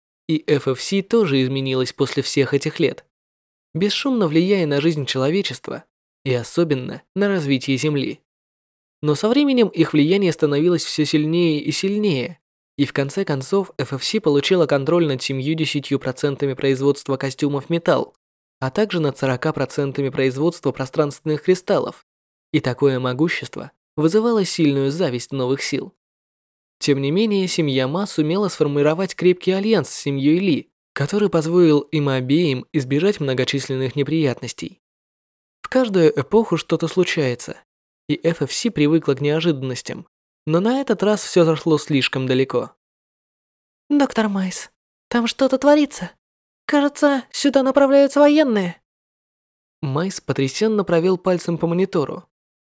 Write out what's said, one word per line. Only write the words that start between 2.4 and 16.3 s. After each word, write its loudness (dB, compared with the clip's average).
этих -2
лет, -2
бесшумно 0
влияя 2
на 0
жизнь 0
человечества -4
и -2
особенно -2
на 0
развитие 0
Земли. -2
Но 2
со 0
временем 4
их 0
влияние 4
становилось 0
всё -2
сильнее 0
и -6
сильнее — -2
и 0
в -6
конце -2
концов -2
F -6
F -8
C -2
получила 2
контроль 2
над -2
семьюдесятью -2
процентами -4